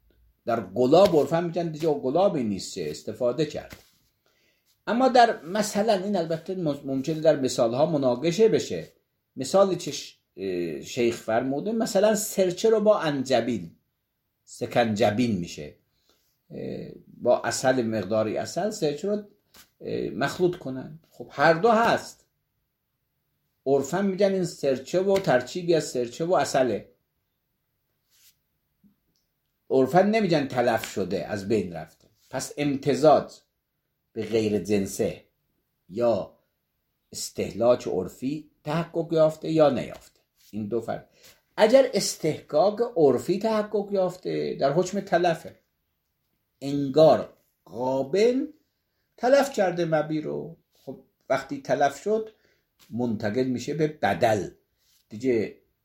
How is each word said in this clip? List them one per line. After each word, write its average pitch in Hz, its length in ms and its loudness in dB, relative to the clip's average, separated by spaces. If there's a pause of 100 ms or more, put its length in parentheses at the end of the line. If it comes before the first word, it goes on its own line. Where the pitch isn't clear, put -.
(460)
در 113 160 -2
گلاب 131 540 4
عرفاً 160 260 2
می‌گن 170 300 -4
دیگه 156 180 -4
گلابی 147 540 0
نیست 98 300 -6
که 78 180 -8
استفاده 123 540 -4
کرد. - 380 -14 (1040)
اما 247 200 2
در 233 340 6
مثلاً 208 520 0
این 196 220 -2
البته 165 400 -4
مم-، 151 300 -4
ممکنه 135 340 -4
در 156 160 4
مثال‌ها 127 500 0
مناقشه 160 640 2
بشه، 101 420 -2 (440)
مثالی 185 400 2
که 156 160 -8
ش-، - 260 -12 (200)
اه، 87 440 -4
شیخ 117 360 -2
فرموده، 135 540 -2
مثلاً 214 440 0
سرچه 190 540 0
رو 220 100 4
با 208 200 4
انجبیل، 127 720 -2 (760)
سکنجبین 110 920 0
می‌شه، 78 380 -10 (760)
اه، 131 380 -10 (180)
با - 320 0
عسل، 131 420 0
مقداری 107 560 -2
عسل 165 320 -4
سرچه 156 380 -4
رو، 208 160 -4 (580)
اه، 120 280 -6
مخلوط 143 460 -2
کنن. 131 440 -12 (120)
خب - 200 -18
هر 156 220 4
دو 190 180 2
هست، 214 540 0 (1400)
عرفاً 139 360 0
می‌گن 196 320 0
این 185 120 -2
سرچه 139 540 -2
و 196 200 2
ترکیبی 165 560 0
از 151 80 0
سرچه 123 420 -6
و 180 100 0
عسله، 131 540 0 (2750)
عرفاً 131 320 4
نمی‌گن 196 460 2
تلف 120 440 -2
شده 90 360 -4
از 98 200 -8
بین 98 260 -2
رفته. - 340 -16 (220)
پس - 280 -8
امتزاج 139 760 4 (800)
به 110 120 -8
غیر 104 340 2
جنسه 98 640 -2 (640)
یا 104 480 -2 (720)
استهلاک 110 760 -2
عرفی 127 640 -6 (120)
تحقق 160 500 -4
یافته 156 380 2
یا 156 180 6
نیافته، 85 500 -8 (320)
این 104 160 -8
دو 113 140 -2
فرق. - 240 -8 (520)
اگر 247 360 6
استحقاق 202 1040 -2
عرفی 151 420 2
تحقق 208 520 -2
یافته 170 680 -4
در 139 120 2
حکم 185 280 0
تلفه، 175 600 -2 (1000)
انگار 139 720 4 (320)
غابن 139 800 0 (720)
تلف 269 360 2
کرده 175 320 0
مبی 156 360 -2
رو، 147 360 -10 (160)
خب - 300 -18 (260)
وقتی 139 320 -4
تلف 139 420 0
شد 220 260 -2 (600)
منتقل 113 540 -2
می‌شه 127 300 -4
به 156 140 0
بدل 110 640 0 (600)
دیگه، 113 460 -2 (280)